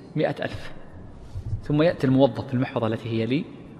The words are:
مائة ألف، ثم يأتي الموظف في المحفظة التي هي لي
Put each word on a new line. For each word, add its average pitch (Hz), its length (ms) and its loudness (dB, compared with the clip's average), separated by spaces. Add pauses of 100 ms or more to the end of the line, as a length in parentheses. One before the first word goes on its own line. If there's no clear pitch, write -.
(160)
مائة 151 300 0
ألف، - 260 -6 (920)
ثم 147 180 2
يأتي 170 260 4
الموظف 131 400 6
في - 60 -4
المحفظة 123 340 0
التي 113 220 -2
هي 113 160 0
لي 135 200 0 (340)